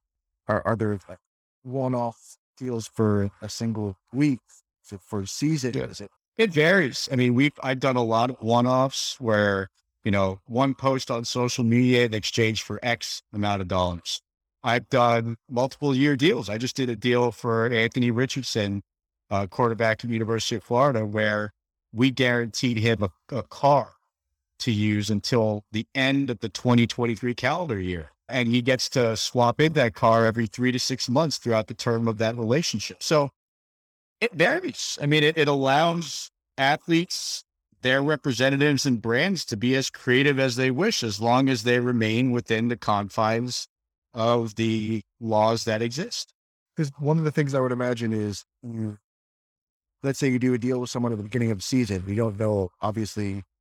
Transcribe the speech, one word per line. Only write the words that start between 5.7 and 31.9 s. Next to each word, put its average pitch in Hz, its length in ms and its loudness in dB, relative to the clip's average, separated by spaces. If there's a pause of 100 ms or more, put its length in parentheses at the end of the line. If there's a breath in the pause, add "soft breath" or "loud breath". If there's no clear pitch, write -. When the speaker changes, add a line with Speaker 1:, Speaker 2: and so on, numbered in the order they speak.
Speaker 2:
Yeah. 127 120 -4
Speaker 1:
Is 107 140 -14
it 101 100 -16 (260)
Speaker 2:
It 220 160 2
varies. 151 580 2
I 139 60 -2
mean, 123 180 4
we've, 143 180 2 (120)
I've 131 160 -2
done 127 160 0
a 123 80 2
lot 113 260 2
of 123 100 -10
one-offs 127 800 0
where, 104 480 2 (360)
you 104 80 0
know, 98 340 0
one 127 300 0
post 131 340 -2
on 120 140 -6
social 123 400 -2
media 123 400 4
in 110 100 -2
exchange 110 480 0
for 107 180 -10
X - 420 -6 (100)
amount 104 280 -2
of 95 60 -6
dollars. 90 560 -2 (400)
I've 120 260 0
done 117 460 2 (160)
multiple 131 460 0
year 143 180 4
deals. 143 340 2
I 104 100 -4
just 123 180 -6
did 131 120 -2
a 120 60 -2
deal 120 380 2
for 113 340 -2
Anthony 120 460 0
Richardson, 113 720 -2 (480)
uh, 98 160 -2
quarterback 113 560 0
at 120 60 -4
University 113 440 -2
of 107 80 -6
Florida, 120 420 2
where 107 460 -2 (440)
we 127 160 2
guaranteed 120 680 0
him 110 240 2
a, 95 80 -2 (260)
a 110 60 -6
car 139 500 0 (680)
to 120 120 0
use 104 380 0
until 107 520 0 (100)
the 110 220 -4
end 135 360 0
of 117 100 -6
the 117 80 -6
twenty 120 380 2
twenty-three 120 480 -4
calendar 143 440 -4
year. 87 340 -6 (180)
And 123 180 0
he 120 140 2
gets 127 280 0
to 117 240 2
swap 120 460 0
in 156 140 4
that 123 180 2
car 113 320 4
every 113 220 2
three 123 260 -2
to 123 60 0
six - 320 -4
months 139 260 0
throughout 110 300 0
the 117 80 -12
term 117 340 -2